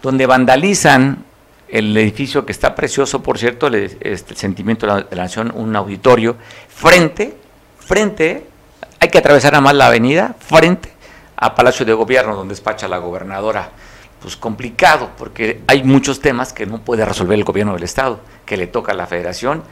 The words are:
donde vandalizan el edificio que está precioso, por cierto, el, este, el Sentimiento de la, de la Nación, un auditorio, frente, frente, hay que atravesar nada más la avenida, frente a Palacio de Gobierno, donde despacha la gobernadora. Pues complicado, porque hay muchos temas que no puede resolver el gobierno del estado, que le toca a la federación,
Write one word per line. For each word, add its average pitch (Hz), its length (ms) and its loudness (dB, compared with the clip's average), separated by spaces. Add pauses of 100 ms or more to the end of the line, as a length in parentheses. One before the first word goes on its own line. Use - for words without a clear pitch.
donde 131 240 0
vandalizan 135 1000 2 (420)
el 107 300 -2
edificio 110 480 0
que - 60 -6
está - 240 -4
precioso, 139 480 -4
por 131 160 -4
cierto, 120 280 -2
el, 101 340 -4
este, 98 320 -10
el - 40 -20
Sentimiento 110 480 -4
de 104 80 2
la, 98 80 -2
de - 140 -12
la 90 80 -6
Nación, 110 300 -6
un 110 220 -6
auditorio, 110 600 2 (380)
frente, 180 600 2 (440)
frente, 190 680 -2 (520)
hay 170 100 2
que - 80 4
atravesar 143 360 4
nada 147 80 4
más 139 120 6
la 135 140 6
avenida, 135 480 2 (120)
frente 165 460 2 (440)
a 117 180 -2
Palacio 123 300 2
de 110 80 2
Gobierno, 110 420 0
donde 98 180 -10
despacha 104 340 -8
la 90 100 -4
gobernadora. 95 760 -8 (500)
Pues - 160 -16
complicado, 123 800 0
porque - 500 -6
hay 135 160 2
muchos 135 380 2
temas 127 320 -2
que - 120 -10
no 110 140 -10
puede 110 260 -2
resolver 95 320 -2
el 101 60 2
gobierno 101 300 -2
del 87 100 -8
estado, 120 400 -6 (220)
que 104 120 -8
le 90 100 -6
toca 110 240 -6
a 98 40 -4
la 90 120 -8
federación, 92 640 -6